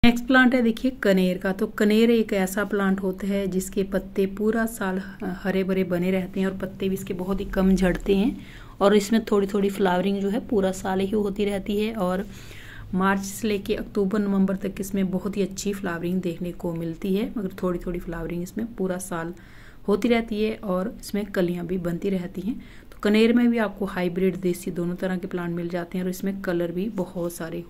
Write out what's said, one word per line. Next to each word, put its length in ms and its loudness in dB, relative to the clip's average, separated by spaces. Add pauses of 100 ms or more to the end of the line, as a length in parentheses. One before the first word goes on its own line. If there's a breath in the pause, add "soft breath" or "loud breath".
नेक्स्ट 200 6
प्लांट 300 6
है 60 4
देखिए 300 2 (120)
कनेर 340 4
का। 140 -2
तो 180 -2
कनेर 420 6
एक 240 4
ऐसा 300 0
प्लांट 360 2
होता 260 -4
है 200 0
जिसके 380 -2
पत्ते 400 0 (100)
पूरा 320 2
साल 320 -4
ह-, 380 -8
हरे 260 0
भरे 220 2
बने 260 0
रहते 280 -2
हैं 80 2
और 100 -4
पत्ते 320 -4
भी 40 0
इसके 220 -6
बहुत 240 -2
ही 80 -6
कम 260 4
झड़ते 420 4
हैं 300 2 (360 loud breath)
और 140 8
इसमें 300 4
थोड़ी 220 2
थोड़ी 220 0
फ्लावरिंग 520 2
जो 80 0
है 180 0
पूरा 260 2
साल 260 -2
ही 120 0
होती 340 0
रहती 340 -2
है 160 -2
और 300 -2 (720 loud breath)
मार्च 260 2
से 260 -6
लेके 280 0
अक्टूबर 440 0
नवंबर 380 2
तक 240 -6
इसमें 300 -2
बहुत 260 -4
ही 40 0
अच्छी 320 -2
फ्लावरिंग 480 -2
देखने 320 -4
को 220 -4
मिलती 400 -2
है, 140 0
मगर 340 -6
थोड़ी 160 0
थोड़ी 200 -6
फ्लावरिंग 440 -6
इसमें 220 -6 (100)
पूरा 240 -2
साल 340 -6 (540 loud breath)
होती 220 2
रहती 340 2
है 120 0 (100)
और 340 -2
इसमें 320 -4
कलियां 360 0
भी 120 -2
बनती 320 -2
रहती 300 -4
हैं। 140 -4 (360 loud breath)
तो 120 -18
कनेर 300 6
में 160 6
भी 100 2
आपको 280 -2
हाइब्रिड, 500 0
देसी 360 -2
दोनों 240 -2
तरह 200 -2
के 100 -6
प्लांट 280 -4
मिल 140 -4
जाते 280 -4
हैं 80 -2
और 60 -2
इसमें 300 -4
कलर 300 0
भी 240 -2
बहुत 380 -4
सारे 360 -8